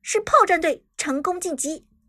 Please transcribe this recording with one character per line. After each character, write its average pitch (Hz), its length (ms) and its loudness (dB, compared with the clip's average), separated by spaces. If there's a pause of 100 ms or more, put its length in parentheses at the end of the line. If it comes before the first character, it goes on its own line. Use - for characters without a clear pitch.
是 - 180 0
炮 440 260 2
战 349 140 4
队 320 260 -2 (120)
成 285 260 -2
功 359 160 -2
晋 339 160 -4
级 302 320 -6 (220)